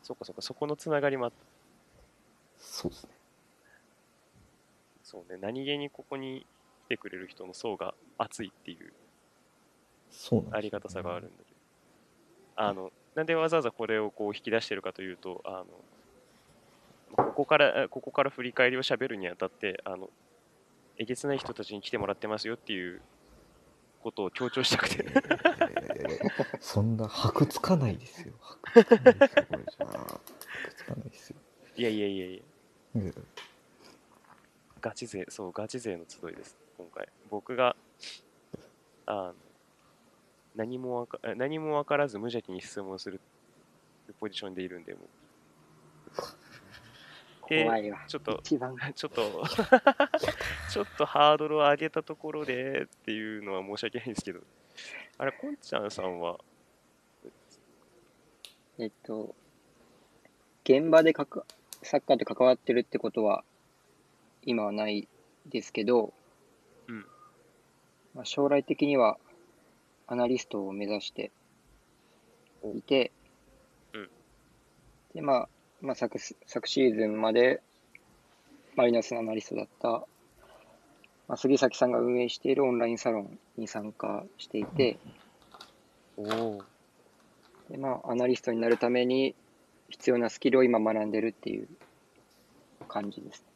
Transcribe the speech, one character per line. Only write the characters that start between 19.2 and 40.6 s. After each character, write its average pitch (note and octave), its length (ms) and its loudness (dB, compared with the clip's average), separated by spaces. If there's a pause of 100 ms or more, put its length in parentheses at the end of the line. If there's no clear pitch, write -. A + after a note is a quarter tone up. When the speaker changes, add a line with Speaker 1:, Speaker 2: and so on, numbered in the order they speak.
Speaker 1:
あ F2+ 60 -8
た F#2+ 120 -4
っ - 40 -6
て、 - 340 -6
あ F#2+ 120 -6
の、 F#2+ 140 -14 (880)
え A2 80 -6
げ B2 100 -4
つ - 100 -6
な C#3+ 60 0
い C3+ 60 0
人 A#2 160 -8
た G#2 100 -10
ち G#2+ 100 -12
に G2+ 60 -10
来 - 80 -12
て B2+ 80 -4
も G2+ 100 -2
ら G2 60 -2
っ - 40 -2
て G#2+ 120 -8
ま G#2+ 100 -2
す G#2 80 -8
よ A#2 100 -4
っ - 20 -20
て - 160 -8
い F2+ 200 -6
う F#2+ 60 -18 (1000)
こ A2+ 100 -8
と G#2 120 -4
を F2+ 60 -2
強 B2 200 -4
調 C3 120 0
し - 140 2
た - 0 -
く - 140 0
て。 - 140 -2
Speaker 2:
い - 20 -4
や - 60 -10
い - 20 -12
や C4+ 60 6
い - 840 -2
や - 80 -4
い - 20 -2
や - 40 -2
い - 20 -8
や。 G#3 120 0 (300)
そ - 220 2
ん A2+ 160 2
な、 A2 100 -2
箔 - 380 2
つ - 160 -8
か F#3 160 4
な B2+ 100 2
い F2+ 80 0
で - 80 -14
す - 240 -16
よ。 - 60 -16 (260)
箔 - 240 10
つ - 40 -2 (100)
か - 20 -2
な B3 100 12
い - 40 2
で C#4 140 8
す - 100 4
よ、 - 100 4
こ - 80 -4
れ - 80 -10
じ - 140 -12
ゃ - 80 -4
あ。 - 20 -14
箔 - 320 -10 (560)
つ - 80 -16
か - 120 -8
な - 100 -10
い - 20 -14
で - 80 -20
す - 140 -20
よ。 - 60 -16 (400)
Speaker 1:
い A2+ 60 -4
や A#2 60 0
い G#2+ 100 -2
や G2+ 80 0
い G2 120 -4
や F#2 80 -6
い F#2 160 -14 (520)
や。 A2 80 0
Speaker 2:
い F#2 40 -4
や。 E2 60 -6 (1700)
Speaker 1:
ガ A2 120 -6
チ - 160 -10
勢、 F#2+ 200 -8
そ G2 180 -10
う、 F2 60 -10
ガ G#2+ 140 -8
チ B2+ 140 -8
勢 G#2+ 160 -6
の E2+ 100 -14
集 - 240 -14
い - 60 -16
で - 80 -18
す、 - 120 -20 (200)
今 F2 180 -18
回。 - 140 -10 (220)
僕 G#2 260 -8
が、 B2 180 4 (1300)
あ G#2 80 -4
の、 F2+ 200 -6 (1200)
何 A#2 240 -6